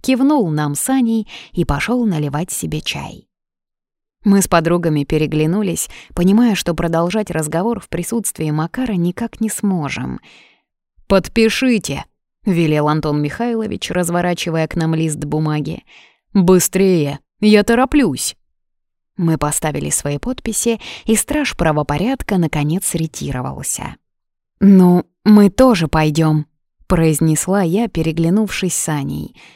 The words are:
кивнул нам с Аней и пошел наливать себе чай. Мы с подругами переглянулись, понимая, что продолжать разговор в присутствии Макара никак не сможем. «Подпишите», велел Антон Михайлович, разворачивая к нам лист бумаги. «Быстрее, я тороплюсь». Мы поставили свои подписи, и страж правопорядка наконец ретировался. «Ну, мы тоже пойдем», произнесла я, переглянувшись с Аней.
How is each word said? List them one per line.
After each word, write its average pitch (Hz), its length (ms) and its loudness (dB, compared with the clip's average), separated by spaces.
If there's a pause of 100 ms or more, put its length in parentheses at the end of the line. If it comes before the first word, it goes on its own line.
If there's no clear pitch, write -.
кивнул 262 440 2
нам 151 260 -2
с - 120 -6
Аней 226 380 0 (240)
и 175 140 -2
пошел 240 420 -2
наливать 151 460 -2
себе 151 280 -6
чай. - 480 -12 (960)
Мы 196 160 4
с 185 60 -2
подругами 165 560 2
переглянулись, 156 880 -2 (260)
понимая, 202 400 4
что 170 200 -4
продолжать 170 560 -2
разговор 165 500 -2
в - 80 -20
присутствии 175 600 -4
Макара 165 420 -4
никак 175 480 -4
не 220 100 -2
сможем. 147 720 -4 (880)
«Подпишите», 214 960 0 (400)
велел 156 420 2
Антон 151 340 0
Михайлович, 220 680 -4
разворачивая 175 760 -2
к - 80 -6
нам 160 180 0
лист 160 240 -2
бумаги. 151 640 -4 (500)
«Быстрее, 180 840 2 (220)
я 208 240 4
тороплюсь». 240 720 0 (800)
Мы 165 220 0
поставили 147 520 -4
свои 143 280 -4
подписи, 233 600 -4 (260)
и 220 120 2
страж - 400 -2
правопорядка 170 840 0
наконец 160 560 0
ретировался. 139 1000 -6 (640)
«Ну, 180 440 6 (200)
мы 208 260 8
тоже 202 380 4
пойдем», 156 580 0 (400)
произнесла 165 760 2
я, 196 260 0
переглянувшись 170 840 0
с - 140 -6
Аней. 147 460 -6 (220)